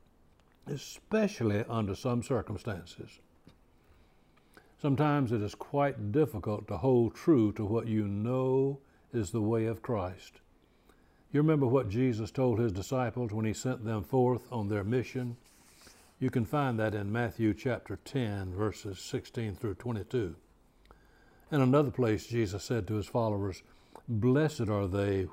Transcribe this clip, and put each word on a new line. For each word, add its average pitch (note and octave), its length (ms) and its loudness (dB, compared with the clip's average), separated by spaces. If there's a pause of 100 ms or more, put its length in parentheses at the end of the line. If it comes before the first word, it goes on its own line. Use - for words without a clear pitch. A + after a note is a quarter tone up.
(680)
especially C#3 1000 -2
under G#2+ 280 -2
some A#2+ 260 -2
circumstances. G#2 960 -6 (1600)
Sometimes C#3+ 520 2
it G#2+ 100 2
is G2+ 140 -6
quite B2 560 -2
difficult G#2+ 560 0
to G2 100 -4
hold B2 360 4
true A2+ 380 6
to G#2+ 120 -4
what A2 240 0
you G#2+ 180 2
know C3 720 0 (340)
is A2 200 -2
the A2+ 100 0
way A2 240 2
of A2+ 160 -4
Christ. F#2 580 -6 (920)
You C#3+ 80 4
remember D3+ 260 4
what A#2+ 220 4
Jesus A2+ 420 0
told B2 300 2
his A#2 120 2
disciples A#2 600 -4
when A2 120 -2
he G#2+ 80 0
sent B2 320 -4
them G#2+ 200 -2
forth B2+ 480 2
on G#2+ 160 -4
their G#2 160 -2
mission? A#2+ 520 -4 (840)
You B2+ 100 0
can A#2+ 140 0
find C3+ 340 0
that A2 160 2
in G2+ 160 -4
Matthew A2 420 0
chapter G#2+ 440 -4
ten, G2+ 580 -4
verses G2 460 -4
sixteen A2+ 560 -6
through G2+ 180 -4
twenty-two. G#2+ 640 -4 (1120)
In D3 100 2
another C3+ 300 6
place, A2 380 0
Jesus G#2+ 340 -2
said A2+ 240 -2
to A2 80 -2
his G#2 140 -4
followers, G#2 560 -2 (440)
"Blessed B2+ 600 2
are G2+ 180 0
they G2 460 2